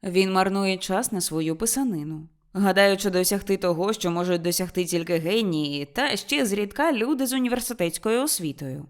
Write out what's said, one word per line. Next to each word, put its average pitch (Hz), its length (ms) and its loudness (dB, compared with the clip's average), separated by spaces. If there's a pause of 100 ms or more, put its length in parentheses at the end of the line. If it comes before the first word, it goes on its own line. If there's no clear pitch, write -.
Він 190 300 2
марнує 190 440 2
час 190 340 -2
на 190 100 -2
свою 160 340 -2
писанину, 165 720 -4 (240)
гадаючи 196 560 4
досягти 196 480 0
того, 180 360 0
що 190 180 -2
можуть 175 300 0
досягти 175 440 -2
тільки 170 320 0
генії 160 680 0
та 247 300 -2
ще 269 300 0
зрідка 208 460 0
люди 254 360 0
з 254 60 -4
університетською 240 880 0
освітою. 143 680 -4